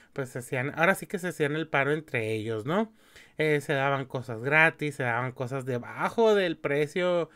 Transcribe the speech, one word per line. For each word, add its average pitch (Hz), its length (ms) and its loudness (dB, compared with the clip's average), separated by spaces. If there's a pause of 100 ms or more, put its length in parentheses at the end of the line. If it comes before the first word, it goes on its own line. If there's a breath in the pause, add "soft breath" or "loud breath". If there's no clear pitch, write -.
(120)
pues, 131 160 -6
se 135 100 -10
hacían, 131 380 -4
ahora 170 180 4
sí - 120 -8
que 196 120 -6
se 180 100 -4
hacían 147 280 -2
el 160 100 -4
paro 139 260 0
entre 123 400 -2
ellos, 110 320 -4
¿no? 208 280 0 (460 loud breath)
Eh, 151 240 2
se 156 100 -4
daban 135 320 0
cosas 120 380 -8
gratis, 151 540 2
se 139 60 -4
daban 123 300 -2
cosas 131 320 -6
debajo 160 720 2
del 180 240 0
precio 160 760 0